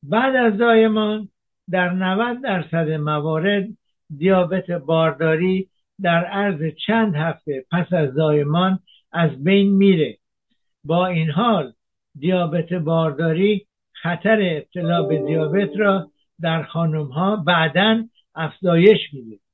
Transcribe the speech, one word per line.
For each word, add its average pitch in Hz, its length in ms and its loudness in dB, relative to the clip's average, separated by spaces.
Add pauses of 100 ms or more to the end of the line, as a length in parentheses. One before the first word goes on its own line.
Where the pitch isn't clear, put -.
بعد 233 320 0
از 233 220 2
زایمان 220 720 2 (420)
در 180 180 0
نود 196 540 -2
درصد 165 460 -4
موارد 156 760 -2 (500)
دیابت 180 540 0
بارداری 160 960 0 (320)
در 170 240 0
عرض 185 480 -4 (120)
چند 214 300 0
هفته 151 560 -6
پس 170 220 -2
از 151 200 0
زایمان 156 680 0 (320)
از 147 320 -2
بین 196 320 4
میره. 190 420 4 (680)
با 175 240 0
این 160 240 -2
حال 175 420 0 (460)
دیابت 170 540 -2
بارداری 165 920 0 (240)
خطر 185 500 -2
ابتلا 170 600 -2
به 156 140 -2
دیابت 160 600 -2
را 196 340 0 (300)
در 165 220 -2
خانم‌ها 156 720 -2
بعداً 180 680 2 (320)
افزایش 170 760 2
می‌ده. 113 260 -18 (140)